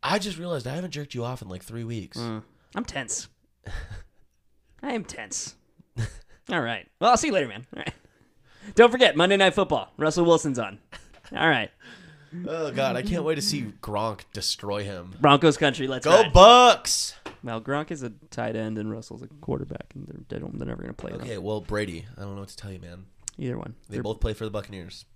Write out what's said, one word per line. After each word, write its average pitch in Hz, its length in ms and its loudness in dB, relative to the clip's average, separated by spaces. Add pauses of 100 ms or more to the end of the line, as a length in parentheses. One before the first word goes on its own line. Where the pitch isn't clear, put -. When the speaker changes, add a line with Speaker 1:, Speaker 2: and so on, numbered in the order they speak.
Speaker 1:
I 170 180 0
just 185 180 -8
realized 165 300 -6
I 131 80 -8
haven't 175 160 -8
jerked 143 220 -12
you 117 120 -6
off 123 160 -8
in, 98 80 -16
like, 90 140 -12
three 117 200 -12
weeks. 113 340 -10
Speaker 2:
Mm. 113 260 -8 (320)
I'm 214 100 -6
tense. - 420 -8 (800)
<laughs> - 720 -20
I 277 120 -8
am 220 100 -6
tense. - 520 -12 (200)
<laughs> - 760 -12
All 170 120 -2
right. 117 260 -6 (140)
Well, 220 100 4
I'll 240 60 6
see 320 100 -2
you 262 60 -2
later, 156 140 0
man. 110 280 -14
All - 40 -14
right. - 140 -10 (800)
Don't 233 160 8
forget, 233 260 4
Monday 185 200 4
Night 190 160 4
Football. 151 440 -2
Russell 156 280 2
Wilson's 151 340 2
on. 101 200 -8 (560)
All 160 140 2
right. 120 200 0 (760)
Speaker 1:
Oh, 156 240 -6
God. 131 240 -2
I 120 60 -4
can't 151 220 -4
wait 156 120 0
to 143 60 -6
see 123 400 -4
Gronk 107 400 -4 (120)
destroy 101 500 -6
him. 95 360 -10
Speaker 2:
Broncos 143 380 8
country. 135 300 0
Let's 131 180 -4
Speaker 1:
Go 175 180 8
Speaker 2:
ride. 147 100 0
Speaker 1:
Bucks! 233 840 8 (280)
Speaker 2:
Well, 113 180 -8
Gronk 143 300 -6
is 147 120 -10
a 120 60 -6 (200)
tight 113 280 -6
end 110 200 -6
and 107 140 -6
Russell's 113 300 -12
a - 60 -16 (140)
quarterback, - 540 -8
and - 120 -14
they're, - 200 -16
they - 160 -10
don't, - 140 -12
they're - 100 -8
never - 140 -10
gonna - 120 -12
play - 200 -12
Speaker 1:
Okay, - 220 -10
Speaker 2:
them. 90 80 -10
Speaker 1:
well, 107 180 -6
Brady. 98 440 -8 (120)
I 104 40 -16
don't 101 120 -12
know 98 80 -14
what 98 80 -16
to - 80 -20
tell 101 140 -14
you, 92 80 -14
man. 90 260 -18 (320)
Speaker 2:
Either 123 200 -8
one. - 180 -12 (120)
Speaker 1:
They - 80 -16
Speaker 2:
They're 123 80 -6
Speaker 1:
both 110 160 -8
play 110 140 -2
for 110 100 -8
the 110 80 -8
Buccaneers. 98 540 -12 (100)